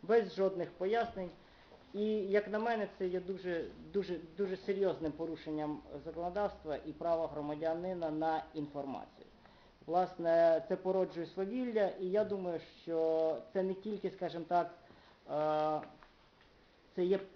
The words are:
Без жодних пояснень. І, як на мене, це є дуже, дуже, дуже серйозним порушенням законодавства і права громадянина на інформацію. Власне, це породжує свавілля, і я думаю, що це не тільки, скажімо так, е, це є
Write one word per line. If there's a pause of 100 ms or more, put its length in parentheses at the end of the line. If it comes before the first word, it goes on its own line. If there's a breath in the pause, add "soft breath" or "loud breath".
Без
жодних
пояснень. (640 loud breath)
І, (100)
як
на
мене, (100)
це
є
дуже, (280)
дуже, (180)
дуже
серйозним
порушенням (260)
законодавства
і
права
громадянина
на (100)
інформацію. (600 loud breath)
Власне,
це
породжує
свавілля,
і
я
думаю, (240)
що (160)
це
не
тільки,
скажімо
так, (560 loud breath)
е, (1080)
це
є (160)